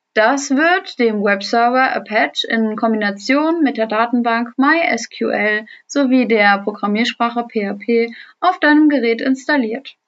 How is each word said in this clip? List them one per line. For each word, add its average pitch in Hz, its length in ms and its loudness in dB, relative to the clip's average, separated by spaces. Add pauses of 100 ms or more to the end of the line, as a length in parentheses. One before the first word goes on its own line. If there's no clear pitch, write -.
(160)
Das 262 420 0
wird 349 420 0
dem 220 240 0
Webserver 233 720 0
Apache 226 540 -4
in 220 280 -2
Kombination 233 840 0
mit 247 140 0
der 220 120 -2
Datenbank 233 680 -2
My 302 240 2
S - 300 -4
Q 226 180 -4
L 214 380 -2 (200)
sowie 254 400 2
der 202 380 2
Programmiersprache 233 840 -2
P 208 220 -4
H 202 60 -6
P 233 400 -2 (260)
auf 359 180 2
deinem 302 300 6
Gerät 233 320 0
installiert. 262 760 -2 (120)